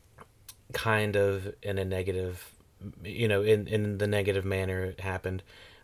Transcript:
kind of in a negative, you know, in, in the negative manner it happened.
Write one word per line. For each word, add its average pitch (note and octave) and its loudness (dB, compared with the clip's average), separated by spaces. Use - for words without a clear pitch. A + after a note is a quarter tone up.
kind G#2+ 0
of G2+ 2
in G2+ -4
a F#2+ -2
negative, F#2 -4
you - -2
know, G2+ 4
in, G#2 6
in G#2 0
the G#2 2
negative G2+ 2
manner F#2+ 0
it F#2+ -8
happened. F#2 -4